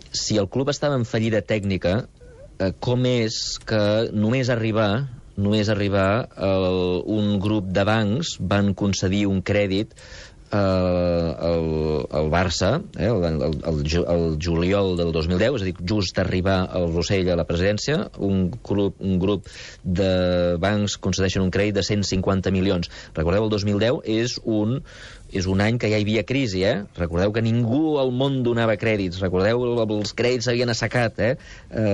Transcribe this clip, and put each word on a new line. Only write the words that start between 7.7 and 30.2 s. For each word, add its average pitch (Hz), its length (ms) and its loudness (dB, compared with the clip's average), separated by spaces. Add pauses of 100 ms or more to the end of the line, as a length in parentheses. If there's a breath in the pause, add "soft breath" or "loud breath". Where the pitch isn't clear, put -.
de 98 140 2
bancs 110 540 0
van 101 340 2
concedir 101 540 0
un 95 180 0
crèdit, 101 480 0 (580 loud breath)
eh, 110 40 -2 (920)
al, 78 640 0
al 76 180 0
Barça, 92 520 2 (160)
eh, 95 100 0
el, 85 360 0
el, 76 220 0
el 76 180 0
ju-, 78 240 0
el 82 320 2
juliol 90 580 0
del 85 140 0
dos 80 160 -2
mil 90 140 2
deu, 127 160 2
és 98 80 -4
a - 20 -4
dir, 87 160 -4
just 95 360 -2
arribar 95 420 0 (160)
el 87 160 0
Rossell 90 360 0
a 87 100 2
la 78 80 -2
presidència, 107 600 0 (160)
un 95 240 2 (160)
club, 101 360 0
un 95 200 0
grup 95 280 0 (360 loud breath)
de 90 760 2
bancs 104 420 0
concedeixen 95 400 0
un 92 80 0
crèdit 101 260 0
de 92 80 0
cent 104 220 0
cinquanta 95 440 0
milions. 92 380 0 (260 loud breath)
Recordeu, 90 320 0
el 107 60 -2
dos 101 140 0
mil 101 120 0
deu 117 260 2
és 113 400 -2
un, 110 340 0 (480 loud breath)
és 95 240 -4
un 95 80 2
any 110 180 2
que 113 140 0
ja 110 80 2
hi 104 60 0
havia 107 180 0
crisi, 117 400 -2
eh? 117 140 2 (180)
Recordeu 90 400 0
que 113 80 0
ningú 123 560 2
al 131 160 2
món 135 300 0
donava 117 340 2
crèdits, 98 400 0
recordeu, 98 480 2
el, 120 160 0 (160)
els 101 160 -6
crèdits 120 320 0